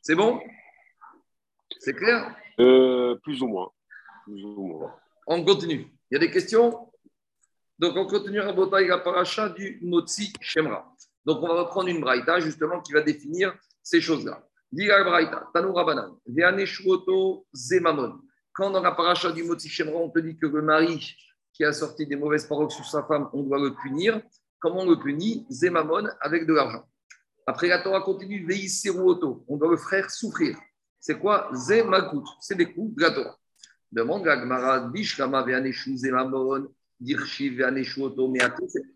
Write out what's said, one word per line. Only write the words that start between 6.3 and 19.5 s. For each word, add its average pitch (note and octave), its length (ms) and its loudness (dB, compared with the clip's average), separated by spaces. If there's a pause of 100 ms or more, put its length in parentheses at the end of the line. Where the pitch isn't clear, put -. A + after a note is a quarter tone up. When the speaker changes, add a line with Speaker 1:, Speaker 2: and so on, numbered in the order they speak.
Speaker 1:
questions ? A3+ 600 2 (880)
Donc, E3+ 180 0
on F#3+ 100 0
continue G3+ 340 -2
à G3 120 -4
Botaï, F#3+ 360 4
la F3+ 100 2
paracha F3+ 520 0
du F#3+ 320 -12
Motzi F3 580 -2
Shemra. - 540 -4 (300)
Donc, D#3 180 0
on E3+ 60 -4
va E3+ 140 2
reprendre F3+ 260 -2
une E3+ 120 -2
braïta, C3 400 2
justement, D#3 400 -4
qui C#3 120 -14
va D3+ 100 4
définir E3 520 -2 (280)
ces E3+ 180 2
choses-là. D3 460 -4 (260)
Dit G#3 140 -2
la G3+ 180 6
braïta, F3 480 0
Tanu F3+ 180 2
Rabanan, D3+ 460 0 (100)
Ve'ane F3 380 2
Shuoto F#3 880 0
Zemamon. C#3+ 680 0 (320)
Quand G3 180 -2
dans F#3+ 120 0
la F3 100 2
paracha F3 400 0
du E3 120 -6
Motzi E3 240 -6